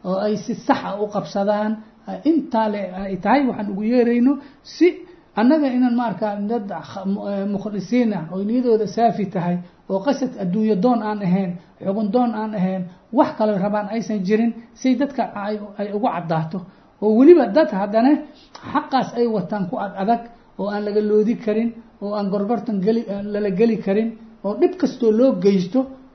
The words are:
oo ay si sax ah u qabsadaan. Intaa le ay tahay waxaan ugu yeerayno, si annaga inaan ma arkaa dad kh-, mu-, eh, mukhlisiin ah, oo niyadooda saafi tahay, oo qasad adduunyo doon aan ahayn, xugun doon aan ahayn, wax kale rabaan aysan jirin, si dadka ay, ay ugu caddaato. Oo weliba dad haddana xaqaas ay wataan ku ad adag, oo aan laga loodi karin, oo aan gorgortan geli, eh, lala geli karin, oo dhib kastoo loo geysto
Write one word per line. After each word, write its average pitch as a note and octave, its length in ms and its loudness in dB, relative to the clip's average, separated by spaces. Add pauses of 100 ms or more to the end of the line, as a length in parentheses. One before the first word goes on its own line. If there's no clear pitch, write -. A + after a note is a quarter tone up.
oo F#3+ 140 -2
ay G#3+ 180 0
si A3+ 180 -6
sax - 300 0
ah F#3+ 160 -6
u G#3 80 0
qabsadaan. G#3 640 -2 (520)
Intaa B3+ 440 2
le G#3 120 -2 (120)
ay G3 240 -6
tahay A#3+ 300 4
waxaan G#3 240 -2
ugu G3 120 -6
yeerayno, A#3+ 500 4 (300)
si - 240 2 (500)
annaga C#4 360 6
inaan B3 240 2
ma A#3+ 100 0
arkaa G#3 300 -2
dad G#3 320 -4
kh-, F#3+ 380 -10
mu-, G3+ 220 -2
eh, G3+ 200 -4
mukhlisiin G#3 640 -2
ah, D#3+ 200 -4
oo F#3+ 120 -4
niyadooda A3+ 420 2
saafi A3 400 2
tahay, F3 300 -2 (320)
oo F#3+ 160 -2
qasad C4+ 340 0
adduunyo G#3 380 0
doon A3+ 260 2
aan G#3+ 200 -4
ahayn, F#3 280 0 (300)
xugun G3 320 -2
doon B3 220 2
aan G#3+ 200 -6
ahayn, F#3 280 -2 (300)
wax B3+ 240 4
kale G#3+ 220 2
rabaan G3+ 300 -2
aysan G#3+ 320 -4
jirin, A3 320 2 (220)
si B3+ 220 0
dadka C#4 380 -2
ay, G#3 220 -6 (220)
ay G3 160 -4
ugu G3+ 120 -2
caddaato. E3 520 -2 (440)
Oo G#3+ 140 4
weliba C#4 300 8
dad D4+ 260 2
haddana G#3 380 2 (640)
xaqaas C4+ 440 -2
ay A#3+ 100 2
wataan G#3 420 -2
ku B3 100 -6
ad G3 180 -6
adag, F#3+ 260 0 (360)
oo F#3+ 100 -4
aan G#3 160 -4
laga G#3 160 0
loodi G#3+ 360 2
karin, A3 360 -2 (300)
oo G3+ 120 -6
aan G3+ 160 -2
gorgortan G3+ 500 -2
geli, A3+ 280 2
eh, G3+ 140 -6
lala G#3 280 -2
geli A3 280 2
karin, G#3+ 300 0 (360)
oo G3+ 100 -2
dhib F4+ 220 2
kastoo - 340 0
loo A#3+ 300 6
geysto G3 400 4 (340)